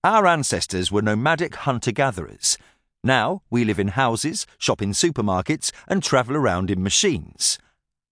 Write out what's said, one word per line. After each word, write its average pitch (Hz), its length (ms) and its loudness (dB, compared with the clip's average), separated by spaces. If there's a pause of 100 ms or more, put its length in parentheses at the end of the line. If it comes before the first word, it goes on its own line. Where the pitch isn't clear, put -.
our 202 240 4
ancestors 98 640 0
were 104 120 2
nomadic 139 520 0
hunter-gatherers. 117 1000 -2 (460)
Now 131 480 0
we 120 120 2
live 107 160 0
in 101 100 0
houses, 127 580 -2 (100)
shop - 240 -2
in 101 120 -2
supermarkets, 104 760 -2 (160)
and 190 160 -2
travel 127 320 0
around 95 360 0
in 92 120 0
machines. - 760 -2 (540)